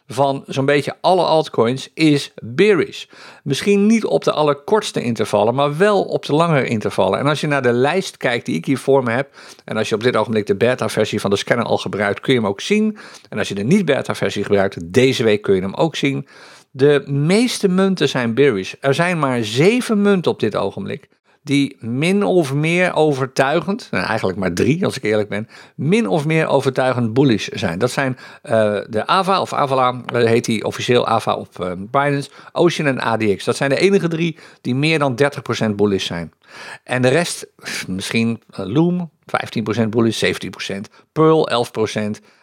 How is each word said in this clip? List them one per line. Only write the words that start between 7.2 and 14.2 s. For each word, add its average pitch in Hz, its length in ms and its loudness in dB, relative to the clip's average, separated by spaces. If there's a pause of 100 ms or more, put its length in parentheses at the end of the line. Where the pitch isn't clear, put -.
als 147 140 0
je 160 60 -2
naar 143 140 0
de 123 100 2
lijst 143 460 0
kijkt 120 280 -2
die 139 100 -4
ik 165 100 -6
hier 135 120 0
voor 135 260 2
me 120 80 -2
heb, 123 240 -4 (300)
en 113 120 -6
als 110 120 -2
je 113 60 0
op 107 80 -4
dit 120 120 2
ogenblik 107 320 0
de 104 80 0
beta-versie 110 640 0
van - 80 -2
de 101 60 2
scanner 120 300 0
al 107 120 0
gebruikt, 101 420 -4
kun - 140 0
je 127 60 4
hem 110 80 -2
ook 98 140 -4
zien. 214 360 0 (320)
En - 80 -10
als 104 100 -2
je 101 80 -8
de 101 80 -6
niet-beta-versie 123 800 0